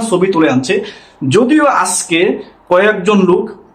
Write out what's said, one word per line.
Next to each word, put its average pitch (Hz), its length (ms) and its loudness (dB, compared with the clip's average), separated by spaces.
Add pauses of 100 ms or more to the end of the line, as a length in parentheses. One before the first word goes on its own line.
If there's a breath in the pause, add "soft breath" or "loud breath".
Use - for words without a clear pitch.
ছবি 185 220 0
তুলে 160 180 2
আনছে। 131 340 -2 (460 loud breath)
যদিও 254 360 2
আজকে 185 720 -2 (300 loud breath)
কয়েকজন 196 520 2
লোক 185 280 0 (260)